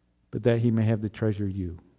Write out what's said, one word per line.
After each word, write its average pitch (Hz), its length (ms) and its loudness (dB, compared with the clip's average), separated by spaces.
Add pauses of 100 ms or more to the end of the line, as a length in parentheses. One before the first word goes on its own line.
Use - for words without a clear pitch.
(300)
but 113 140 -4
that 117 160 4
he 120 100 2
may 113 140 2
have 107 160 2
the 107 80 -4
treasure 104 400 -2
you. 90 320 -6 (180)